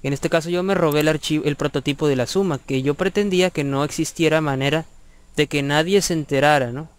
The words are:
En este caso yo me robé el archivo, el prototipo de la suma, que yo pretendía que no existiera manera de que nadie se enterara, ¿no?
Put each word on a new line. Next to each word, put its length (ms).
En 100
este 160
caso 220
yo 120
me 120
robé 260
el 80
archivo, 380
el 100
prototipo 500
de 100
la 100
suma, 320
que 240
yo 100
pretendía 560
que 160
no 180
existiera 600
manera 420
de 100
que 160
nadie 400
se 100
enterara, 580
¿no? 280